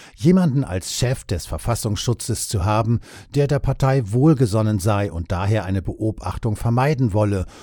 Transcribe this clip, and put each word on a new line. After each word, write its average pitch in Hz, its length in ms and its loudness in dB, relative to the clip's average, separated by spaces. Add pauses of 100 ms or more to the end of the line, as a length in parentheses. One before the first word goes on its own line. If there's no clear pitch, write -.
(160)
jemanden 147 480 2
als 90 280 -6
Chef 123 300 -2
des - 240 -6
Verfassungsschutzes 110 1040 -4
zu 90 160 -2
haben, 110 340 2 (340)
der 143 140 2
der 139 140 0
Partei 135 460 2
wohlgesonnen 110 760 2
sei 101 320 0
und 85 180 -6
daher 98 360 0
eine 95 160 -2
Beobachtung 104 720 -4
vermeiden 127 560 0
wolle 101 340 2 (160)